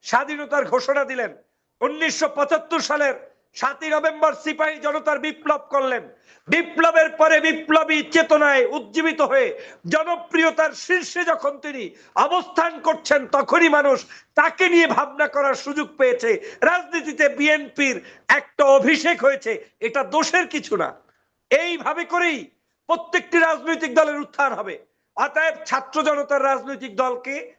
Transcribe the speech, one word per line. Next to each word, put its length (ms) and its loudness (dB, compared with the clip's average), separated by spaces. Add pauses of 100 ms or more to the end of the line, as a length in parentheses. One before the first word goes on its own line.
স্বাধীনতার 640 -2
ঘোষণা 380 0
দিলেন। 340 -6 (440)
উনিশশো 460 -2
পঁচাত্তর 520 -2
সালের 580 -4 (160)
সাতই 360 -6
নভেম্বর 440 0 (100)
সিপাহী 360 -4
জনতার 400 -2
বিপ্লব 500 -4
করলেন। 400 -2 (380)
বিপ্লবের 640 2
পরে 300 4
বিপ্লবী 640 0
চেতনায় 600 4
উজ্জীবিত 560 -2
হয়ে 380 0 (300)
জনপ্রিয়তার 840 0
শীর্ষে 520 -4
যখন 340 -2
তিনি 380 -12 (200)
অবস্থান 640 0
করছেন, 480 0
তখনই 420 2
মানুষ 360 2 (300)
তাকে 340 2
নিয়ে 180 6
ভাবনা 400 -2
করার 260 0
সুযোগ 440 -6
পেয়েছে। 640 0
রাজনীতিতে 680 0
বিএনপির 720 0 (260)
একটা 360 2
অভিষেক 600 4
হয়েছে, 420 0 (140)
এটা 240 -2
দোষের 440 0
কিছু 300 -6
না। 160 -4 (560)
এইভাবে 560 0
করেই 460 -2 (360)
প্রত্যেকটি 520 -2
রাজনৈতিক 560 0
দলের 200 4
উত্থান 380 -2
হবে। 320 -10 (300)
অতএব 380 0 (120)
ছাত্র 380 -4
জনতার 400 0
রাজনৈতিক 520 -4
দলকে 640 -6